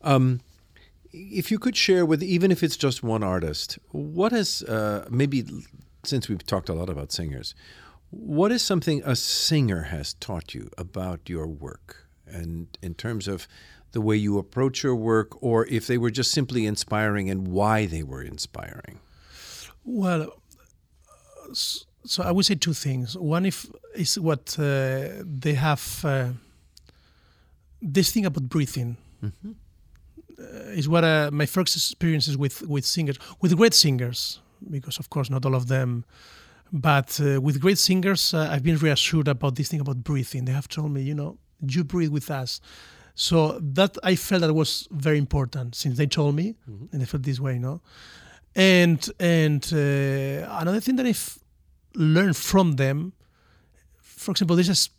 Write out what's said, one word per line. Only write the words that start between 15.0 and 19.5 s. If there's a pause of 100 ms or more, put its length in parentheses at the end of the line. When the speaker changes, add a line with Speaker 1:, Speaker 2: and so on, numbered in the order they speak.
Speaker 1:
or
if
they
were
just
simply
inspiring
and
why
they
were
inspiring? (840)